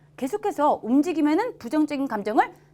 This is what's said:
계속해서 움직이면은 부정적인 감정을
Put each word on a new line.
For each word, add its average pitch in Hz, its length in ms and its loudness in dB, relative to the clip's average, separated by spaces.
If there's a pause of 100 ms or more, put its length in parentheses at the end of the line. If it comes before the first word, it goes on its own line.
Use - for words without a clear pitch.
(160)
계속해서 294 640 0
움직이면은 302 760 0
부정적인 294 500 -2
감정을 226 420 0 (240)